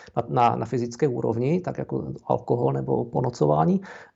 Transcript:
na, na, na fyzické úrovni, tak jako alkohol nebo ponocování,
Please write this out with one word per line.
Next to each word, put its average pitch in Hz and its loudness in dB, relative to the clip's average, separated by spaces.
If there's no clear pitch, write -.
na, 143 2
na, 120 4
na 123 -4
fyzické 120 -2
úrovni, 123 0
tak 139 -6
jako 135 -6
alkohol 131 0
nebo 69 -2
ponocování, 151 2